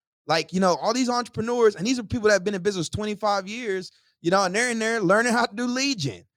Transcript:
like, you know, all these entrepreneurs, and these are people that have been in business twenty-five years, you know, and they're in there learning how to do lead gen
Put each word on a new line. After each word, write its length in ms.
like, 260
you 80
know, 220
all 120
these 160
entrepreneurs, 680
and 100
these 140
are 40
people 260
that 40
have 100
been 120
in 80
business 260
twenty-five 580
years, 440
you 100
know, 120
and 120
they're 160
in 80
there 220
learning 320
how 120
to 100
do 120
lead 320
gen 240